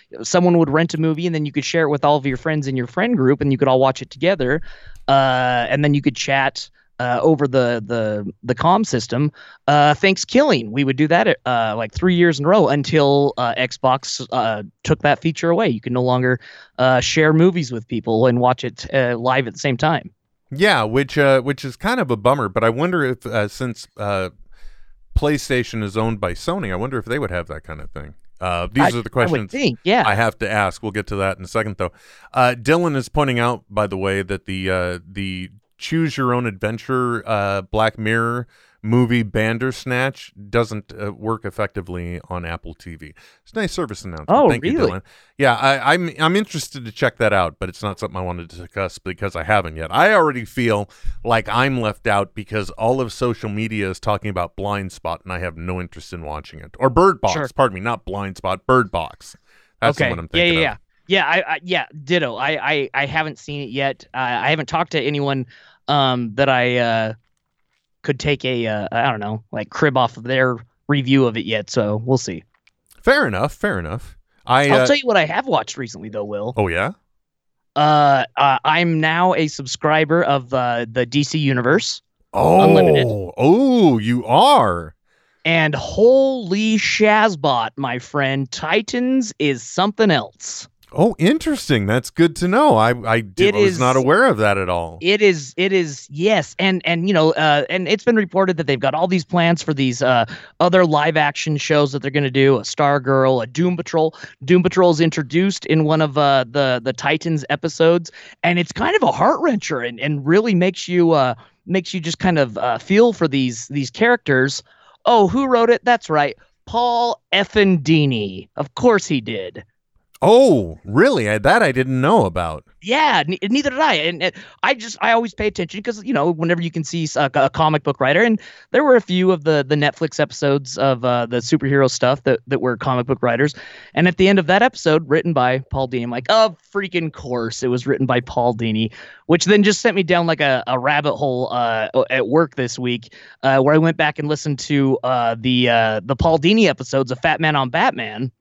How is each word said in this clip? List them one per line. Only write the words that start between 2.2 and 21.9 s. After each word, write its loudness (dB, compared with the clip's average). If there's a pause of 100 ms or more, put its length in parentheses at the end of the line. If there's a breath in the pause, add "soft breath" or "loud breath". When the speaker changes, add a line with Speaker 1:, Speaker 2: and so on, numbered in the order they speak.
Speaker 1:
your -2
friends -4
in -4
your -2
friend -2
group 2
and 0
you 0
could 2
all 4
watch 0
it -14
together. 0 (480 loud breath)
Uh, 2
and 0
then 2
you 0
could 0
chat, -2 (320)
uh, -2
over 2
the, 0
the, -4 (120)
the -2
comm 2
system. -2 (340 loud breath)
Uh, 4
Thanksgiving, 2
we -2
would 0
do 2
that, 2
uh, -2
like, -6
three 0
years 4
in -6
a 2
row 4
until, 2
uh, -2
Xbox, -2
uh, -2 (220)
took -2
that 2
feature -2
away. 2
You -2
can -8
no 0
longer, 0 (400 loud breath)
uh, 4
share 2
movies 2
with -10
people 0
and 2
watch 0
it, -10
uh, 0
live -2
at -12
the -16
same -2
time. -2 (400)
Speaker 2:
Yeah, 2
which, -2
uh, 4
which -6
is -10
kind -4